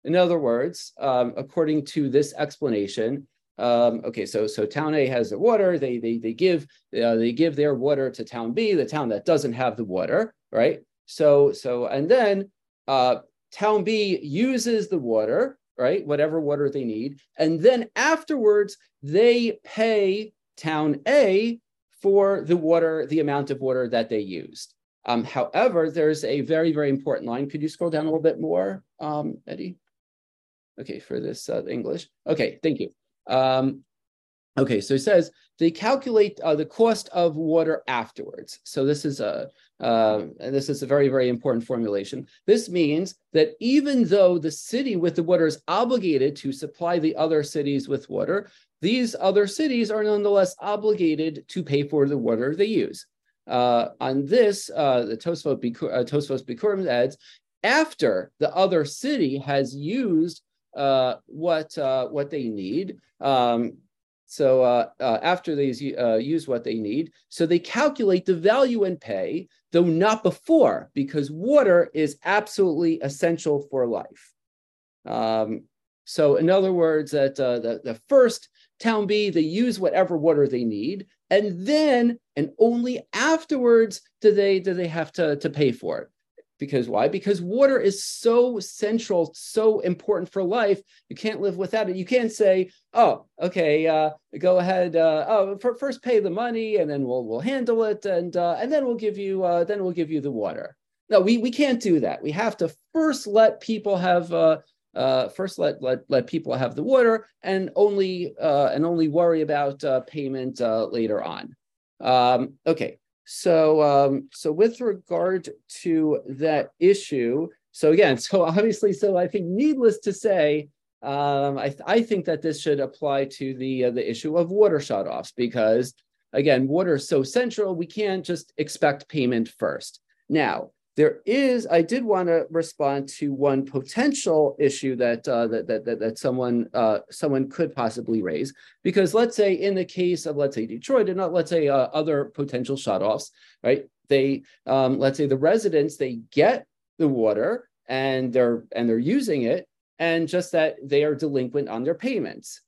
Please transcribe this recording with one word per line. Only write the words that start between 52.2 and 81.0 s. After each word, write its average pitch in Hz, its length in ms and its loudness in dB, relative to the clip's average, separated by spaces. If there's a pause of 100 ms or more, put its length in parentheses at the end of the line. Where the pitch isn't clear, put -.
they 202 100 0
use. 196 420 -4 (400)
Uh, 123 400 2 (120)
on 135 280 -2
this, 208 480 2
uh, 131 300 2
the 110 120 -6
Tosfos 147 420 -4
Bikur-, 120 320 -6
uh, 127 120 0
Tosfos 135 400 -4
Bikurim 190 440 -4
adds, 123 300 0 (460)
after 185 760 0
the 151 160 -2
other 175 300 2
city 160 540 -2
has 139 360 -2
used, 165 680 -2 (320)
uh, 135 400 2 (100)
what, 156 540 -4
uh, 131 300 0
what 143 200 -4
they 131 200 -6
need, 107 480 -6 (220)
um, 120 580 0 (500)
so, 131 340 4
uh, 123 280 4 (100)
uh, 117 240 0
after 175 320 0
they 143 120 0
use, 127 140 -4 (160)
uh, 117 200 2
use 151 300 -2
what 120 160 -2
they 113 120 -4
need, 113 360 -4 (180)
so 165 180 -2
they 175 100 2
calculate 226 680 0
the 185 100 2
value 226 480 0
and 185 180 -4
pay, 104 460 -6 (240)
though 170 140 4
not 190 360 2
before, 190 720 2
because 143 380 -4
water 185 640 4
is 151 300 0
absolutely 170 760 0
essential 147 720 -2
for 127 160 0
life. - 460 -8 (720)
Um, 113 560 -2 (400)
so 151 320 2
in 165 140 2
other 190 240 2
words, 156 380 0
that, 139 280 0
uh, 123 200 0
the, 117 240 -4
the 117 240 -8
first 254 420 4 (300)
town 214 280 0
B, 208 240 0
they 165 100 2
use 190 380 -2
whatever 180 360 0
water 147 320 2
they 123 180 -2
need, 113 420 -6 (240)